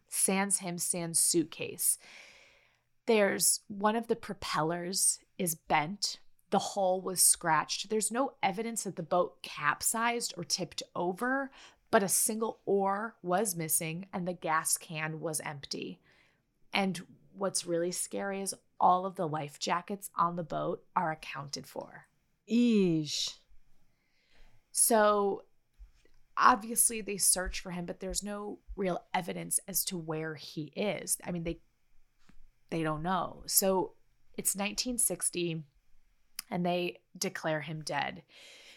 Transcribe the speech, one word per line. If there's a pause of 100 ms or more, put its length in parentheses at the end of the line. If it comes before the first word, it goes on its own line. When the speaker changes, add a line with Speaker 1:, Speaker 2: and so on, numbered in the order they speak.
Speaker 1:
Sans
him,
sans
suitcase. (1080)
There's,
one
of
the
propellers (180)
is
bent. (320)
The
hull
was
scratched.
There's
no
evidence
that
the
boat
capsized
or
tipped (120)
over, (400)
but
a
single
oar
was
missing
and
the
gas
can
was
empty. (720)
And (320)
what's
really
scary
is (260)
all
of
the
life
jackets
on
the
boat (100)
are
accounted
for. (440)
Speaker 2:
Eesh. (1400)
Speaker 1:
So (920)
obviously
they
search
for
him,
but
there's
no (160)
real (120)
evidence
as
to
where
he
is.
I
mean,
they, (1120)
they
don't
know.
So (440)
it's
nineteen
sixty, (880)
and
they (180)
declare
him
dead. (540)